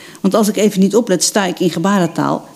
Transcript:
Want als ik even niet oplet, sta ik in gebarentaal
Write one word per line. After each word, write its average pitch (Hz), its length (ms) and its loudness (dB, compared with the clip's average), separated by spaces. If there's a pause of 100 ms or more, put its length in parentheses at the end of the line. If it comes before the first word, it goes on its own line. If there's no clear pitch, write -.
(220)
Want 190 140 0
als 214 120 2
ik 214 100 -2
even 202 220 2
niet 196 160 2
oplet, 190 280 0
sta 202 220 0
ik 170 140 -4
in 180 100 0
gebarentaal 165 880 -2